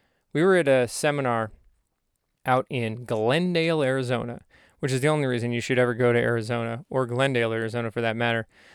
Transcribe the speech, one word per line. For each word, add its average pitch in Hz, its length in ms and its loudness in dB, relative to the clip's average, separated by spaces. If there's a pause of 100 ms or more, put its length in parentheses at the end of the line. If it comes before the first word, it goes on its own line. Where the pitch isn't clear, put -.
(340)
We 147 100 2
were 190 120 6
at 165 120 4
a 131 200 4
seminar 123 640 0 (960)
out 127 240 2
in 117 360 -4
Glendale, 160 760 0
Arizona, 123 580 -2 (380)
which 135 120 -2
is 131 100 0
the 143 60 2
only 151 180 2
reason 120 260 -2
you 120 100 -2
should 123 180 0
ever 123 140 2
go 120 200 2
to 120 60 4
Arizona, 117 680 -2
or 131 160 -2
Glendale, 120 460 0
Arizona 113 380 -4
for 120 120 -6
that 113 140 0
matter. 117 300 0 (300)